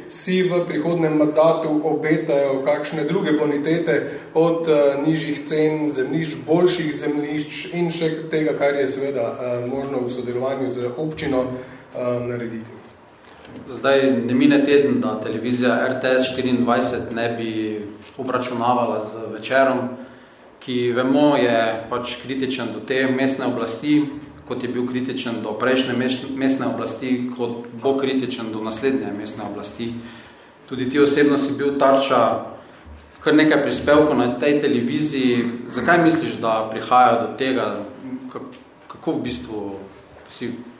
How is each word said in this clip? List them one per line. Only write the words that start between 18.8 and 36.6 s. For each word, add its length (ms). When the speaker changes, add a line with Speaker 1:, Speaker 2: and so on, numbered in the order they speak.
Speaker 2:
z 60
Večerom, 560
ki, 320
vemo, 460
je 520
pač 260
kritičen 480
do 60
te 280
mestne 380
oblasti, 640
kot 160
je 60
bil 180
kritičen 560
do 100
prejšnje 420
mest-, 400
mestne 320
oblasti, 680
kot 140
bo 140
kritičen 540
do 80
naslednje 480
mestne 300
oblasti. 460
Tudi 220
ti 100
osebno 380
si 160
bil 260
tarča 680
kar 100
nekaj 300
prispevkov 540
na 220
tej 220
televiziji. 840
Zakaj 340
misliš, 380
da 300